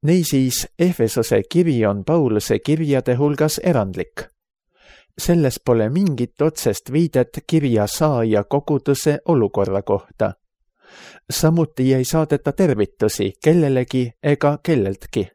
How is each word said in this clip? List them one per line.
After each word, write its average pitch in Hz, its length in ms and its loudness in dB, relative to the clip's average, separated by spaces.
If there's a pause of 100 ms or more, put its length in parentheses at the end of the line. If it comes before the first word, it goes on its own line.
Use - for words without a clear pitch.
Niisiis, 143 640 0 (100)
Efesose 120 680 0
kiri 151 380 2
on 101 180 -2
Pauluse 127 540 0
kirjade 143 580 0
hulgas 147 480 0
erandlik. 101 600 -4 (920)
Selles 165 460 0
pole 113 240 2
mingit 143 540 -2
otsest 143 500 -2
viidet 147 540 0
kirja 123 400 0
saaja 113 580 0
koguduse 143 800 -2
olukorra 101 580 0
kohta. 101 500 -4 (1000)
Samuti 156 640 0
ei 131 100 0
saadeta 151 480 -2
tervitusi 107 800 -2 (120)
kellelegi 131 680 2 (100)
ega 147 400 0
kelleltki. 101 720 -2